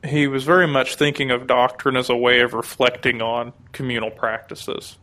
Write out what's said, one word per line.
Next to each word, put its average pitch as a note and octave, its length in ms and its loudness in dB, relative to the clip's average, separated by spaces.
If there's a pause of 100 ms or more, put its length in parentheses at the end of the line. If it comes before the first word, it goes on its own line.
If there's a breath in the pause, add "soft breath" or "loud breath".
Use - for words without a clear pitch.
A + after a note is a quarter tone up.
he C#3+ 220 2
was C3+ 160 -2
very F3 240 4
much C3+ 280 0
thinking C#3+ 360 0
of B2 160 -2
doctrine B2+ 480 2
as B2+ 140 0
a B2 60 2
way B2 260 4
of A#2+ 120 2
reflecting A#2+ 680 0
on A#2+ 320 -4 (180)
communal A#2 400 -4
practices. - 920 -8